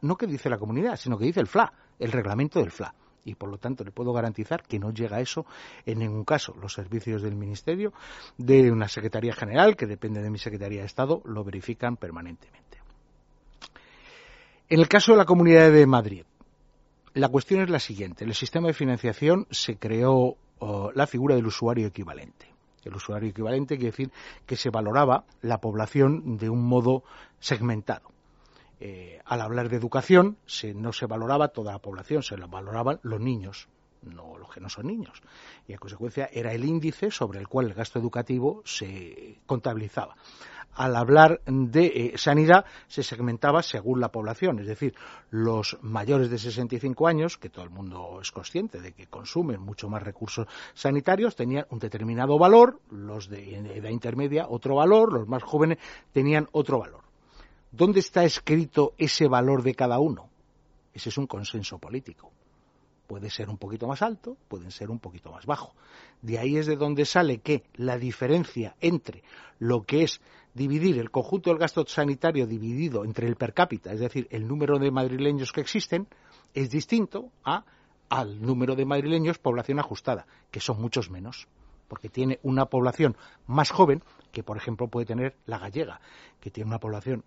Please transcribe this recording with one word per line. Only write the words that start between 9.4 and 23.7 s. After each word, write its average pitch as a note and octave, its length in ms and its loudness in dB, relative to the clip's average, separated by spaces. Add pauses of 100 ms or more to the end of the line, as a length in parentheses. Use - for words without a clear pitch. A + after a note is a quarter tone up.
que B2 100 -4
depende G#2 340 -6
de G#2 80 -4
mi G#2+ 100 -6
Secretaría G2+ 420 -8
de G2 60 -10
Estado, C3+ 380 -2
lo G#2+ 200 -8
verifican A2+ 520 -6
permanentemente. - 840 -14 (1900)
En D#3+ 120 6
el D#3+ 80 8
caso G#3 240 8
de A3 60 12
la G3 60 8
Comunidad E3 460 10
de D3+ 160 12
Madrid, G#2+ 380 2 (880)
la C3+ 140 2
cuestión C#3 320 2
es F#3 100 0
la E3 80 0
siguiente. G2 460 -8
En A2+ 60 -6
el G#2+ 40 -6
sistema E3 320 -4
de D#3+ 80 0
financiación D3 760 0
se - 280 -6
creó, B2 580 2 (220)
oh, G#2 340 -6
la C#3 140 2
figura C3 300 2
del A#2 100 0
usuario A#2 400 -2
equivalente. D#2+ 600 -14 (360)
El - 140 -14
usuario G#2 340 -6
equivalente C3 460 -4